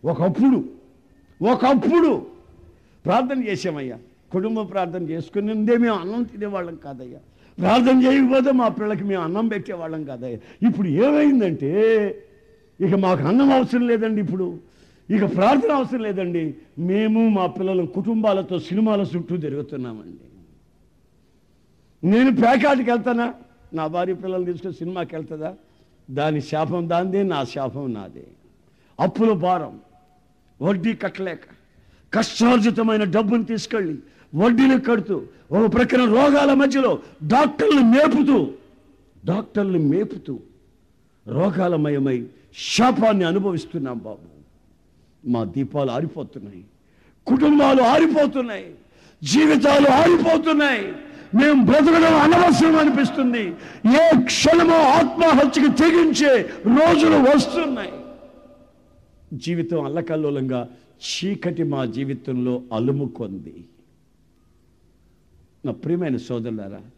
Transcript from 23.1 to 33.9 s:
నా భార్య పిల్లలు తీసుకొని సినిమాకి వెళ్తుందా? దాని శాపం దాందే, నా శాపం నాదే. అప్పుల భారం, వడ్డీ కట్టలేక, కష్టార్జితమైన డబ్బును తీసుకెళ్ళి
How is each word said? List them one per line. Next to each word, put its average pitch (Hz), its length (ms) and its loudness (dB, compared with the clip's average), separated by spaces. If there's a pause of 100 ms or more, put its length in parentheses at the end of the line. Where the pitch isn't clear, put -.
నా 156 120 -6
భార్య 180 280 -4
పిల్లలు 185 300 -6
తీసుకొని 175 300 -10
సినిమాకి 170 420 -10
వెళ్తుందా? 160 380 -12 (560)
దాని 147 300 -4
శాపం 160 480 -6
దాందే, 185 340 -2
నా 160 220 -4
శాపం 135 500 -8
నాదే. 95 320 -18 (760)
అప్పుల 196 320 0
భారం, 175 480 -2 (840)
వడ్డీ 190 300 -2
కట్టలేక, 185 480 -8 (760)
కష్టార్జితమైన 226 880 0
డబ్బును 214 400 0
తీసుకెళ్ళి 190 540 -6 (360)